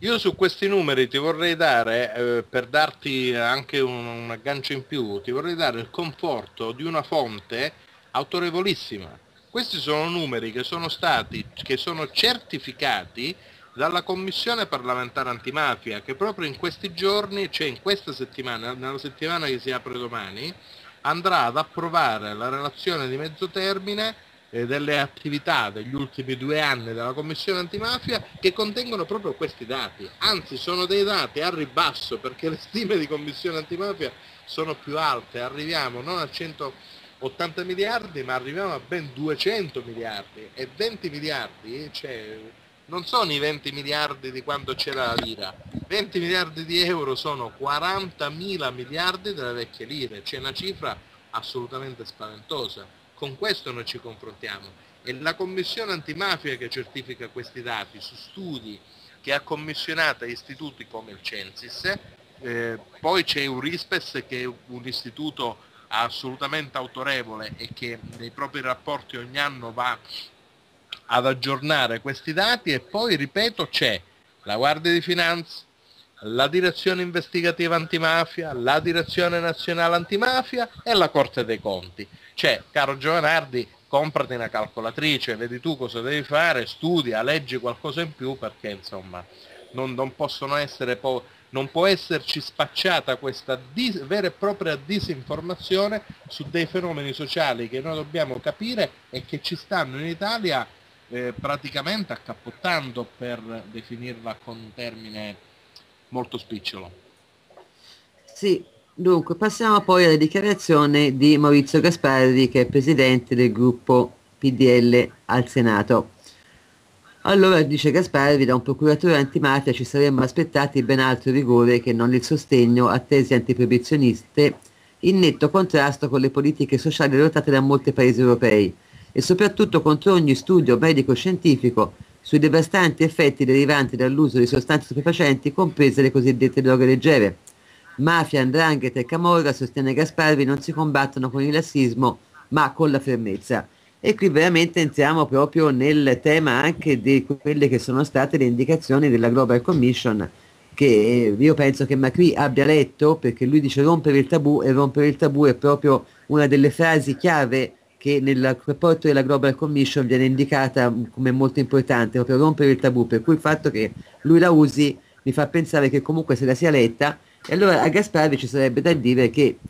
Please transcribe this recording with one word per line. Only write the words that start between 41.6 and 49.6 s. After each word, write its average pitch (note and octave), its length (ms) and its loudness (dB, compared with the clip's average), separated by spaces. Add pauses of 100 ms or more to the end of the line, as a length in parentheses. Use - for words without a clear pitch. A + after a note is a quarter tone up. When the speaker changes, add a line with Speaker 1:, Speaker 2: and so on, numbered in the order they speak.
Speaker 1:
cioè, A2 480 -14 (480)
non E3+ 200 -12
sono G#3+ 260 -2
i C#3+ 60 -2
venti D3 340 -6
miliardi C#3+ 580 -8
di B2+ 120 -12
quando C3 320 -8
c'era C3 320 -6
la A#2 80 -4
lira, G#2+ 420 -10 (320)
venti G3+ 320 -6
miliardi E3+ 460 -6
di E3+ 160 -2
euro D#3+ 320 -4
sono C3 420 -8
quarantamila D#3 1120 -6
miliardi E3+ 600 -6
delle B2+ 220 -8
vecchie A#2 320 -12